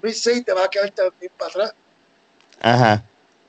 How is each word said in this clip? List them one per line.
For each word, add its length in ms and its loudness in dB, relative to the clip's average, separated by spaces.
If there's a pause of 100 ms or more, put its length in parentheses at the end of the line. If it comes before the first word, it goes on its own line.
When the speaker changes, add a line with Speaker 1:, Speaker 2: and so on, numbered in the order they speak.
Speaker 1:
mil 120 -6
seis, 320 -2
te 80 -2
vas 120 2
a 40 -2
quedar 220 -4
también 440 -4
para 140 -8
atrás. 240 -6 (880)
Speaker 2:
Ajá. 420 4 (460)